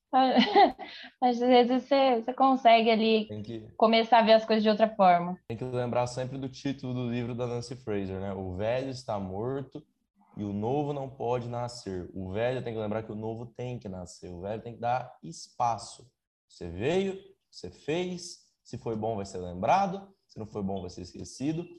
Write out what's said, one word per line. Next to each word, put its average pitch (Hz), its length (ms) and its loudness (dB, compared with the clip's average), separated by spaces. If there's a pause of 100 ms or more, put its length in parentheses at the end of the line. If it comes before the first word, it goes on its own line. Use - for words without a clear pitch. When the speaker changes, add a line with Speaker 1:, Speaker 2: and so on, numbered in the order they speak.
(120)
Speaker 1:
<laughs> 262 300 4 (800)
às 247 180 2
vezes 247 440 6
você, 269 380 4
você 254 120 -6
consegue 240 560 6
ali 220 380 4
Speaker 2:
Tem 214 140 -10
que 110 260 -10 (100)
Speaker 1:
começar 226 420 6
a - 40 8
ver 214 100 8
as 220 120 6
coisas 220 180 2
de 220 60 4
outra 214 260 4
forma. 180 420 4 (100)
Speaker 2:
Tem 117 100 -6
que 131 60 -6
lembrar 123 440 -2
sempre 127 300 -6
do 135 120 -6
título 135 440 -4
do 123 180 -2
livro 120 240 -4
da 123 120 -4
Nancy 120 280 -6
Fraser, 98 440 -4
né? 98 140 -6
O 95 220 -8
velho 120 340 -2
está 123 300 -6
morto 123 640 -8 (540)
e 101 60 -8
o 101 100 -6
novo 139 400 -2
não 135 160 -8
pode 120 400 -4
nascer. 117 640 -8
O 92 180 -8
velho 123 320 -2
tem 120 100 -8
que 110 60 -6
lembrar 107 240 -4
que 107 80 -12
o 107 40 -10
novo 113 300 -8
tem 123 320 -10
que 104 120 -12
nascer. 90 420 -12
O 87 100 -12
velho 104 200 -8
tem 117 120 -14
que 104 60 -18
dar 123 340 -4 (100)
espaço. - 840 -8 (380)
Você 87 220 -12
veio, 175 480 -2 (320)
você - 200 -16
fez, 175 720 -6 (240)
se - 140 -12
foi 117 180 -6
bom 110 200 -4
vai 98 100 -6
ser 92 140 -12
lembrado, 147 680 -2 (200)
se - 120 -20
não 110 60 -10
foi 104 180 -8
bom 95 180 -6
vai 90 80 -12
ser 92 120 -16
esquecido. 139 640 -8 (140)